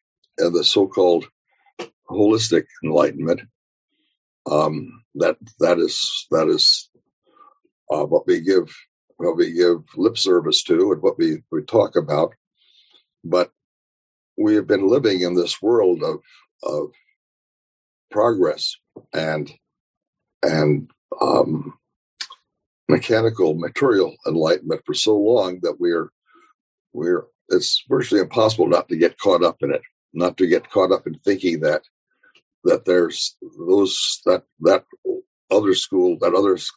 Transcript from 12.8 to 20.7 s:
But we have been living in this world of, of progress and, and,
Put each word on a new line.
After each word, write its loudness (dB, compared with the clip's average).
But -2
we 2
have -2
been 0
living 0
in -2
this -2
world 2
of, -4
of -6
progress 0
and, -6
and, 0